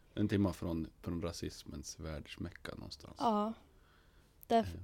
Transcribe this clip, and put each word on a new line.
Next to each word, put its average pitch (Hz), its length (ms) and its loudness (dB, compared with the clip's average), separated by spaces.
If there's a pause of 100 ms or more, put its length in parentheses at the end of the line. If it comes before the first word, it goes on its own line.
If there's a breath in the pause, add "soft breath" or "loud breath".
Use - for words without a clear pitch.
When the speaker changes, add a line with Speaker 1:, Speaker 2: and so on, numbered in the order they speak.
(140)
Speaker 1:
En 104 140 4
timma 101 240 4
från, 82 380 -2 (120)
från 85 200 -2
rasismens - 760 -6
världsmecka - 720 -8
någonstans. - 440 -12
Speaker 2:
Ja. 220 340 2 (920 soft breath)
Där, 226 160 8
Speaker 1:
Eh. - 60 0 (160)